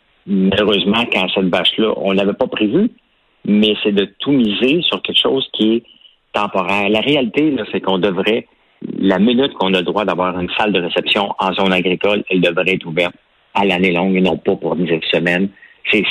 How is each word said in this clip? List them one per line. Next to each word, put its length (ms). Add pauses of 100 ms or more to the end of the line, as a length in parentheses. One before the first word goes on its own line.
(260)
malheureusement, 840
quand 220
cette 140
vache-là, 480
on 160
l'avait 220
pas 140
prévu, 420 (540)
mais 380
c'est 100
de 160 (100)
tout 140
miser 500
sur 200
quelque 180
chose 320
qui 240
est 60 (500)
temporaire. 560
La 120
réalité, 520
là, 200
c'est 80
qu'on 180
devrait, 480 (520)
la 200
minute 360
qu'on 200
a 40
le 60
droit 200
d'avoir 340
une 200
salle 140
de 80
réception 580
en 140
zone 200
agricole, 580
elle 100
devrait 340
être 120
ouverte 280 (400)
à 100
l'année 280
longue 240
et 40
non 160
pas 200
pour 200
dix 140 (220)
semaines. 360 (420)
C'est 200